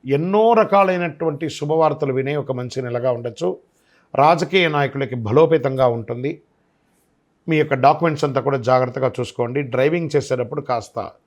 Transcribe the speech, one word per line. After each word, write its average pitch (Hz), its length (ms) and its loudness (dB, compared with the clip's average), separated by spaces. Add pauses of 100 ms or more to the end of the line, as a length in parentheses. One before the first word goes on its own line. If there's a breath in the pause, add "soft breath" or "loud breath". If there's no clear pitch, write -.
(180)
ఎన్నో 190 260 2 (160)
రకాలైనటువంటి 175 880 0
శుభవార్తలు 147 720 0
వినే 135 260 -2
ఒక - 80 -6
మంచి 123 300 -6
నెలగా 120 360 -2
ఉండొచ్చు. 120 320 -6 (640)
రాజకీయ 165 540 4
నాయకులకి 139 580 -2
బలోపేతంగా 135 640 4 (100)
ఉంటుంది. 120 340 -8 (1160)
మీ 160 100 2
యొక్క 151 160 2
డాక్యుమెంట్స్ 151 500 2
అంతా 135 160 0
కూడా 139 180 -2 (120)
జాగ్రత్తగా 127 380 2 (120)
చూసుకోండి. 123 420 -4
డ్రైవింగ్ 139 540 -2
చేసేటప్పుడు 131 440 -4
కాస్త 117 500 -8 (160)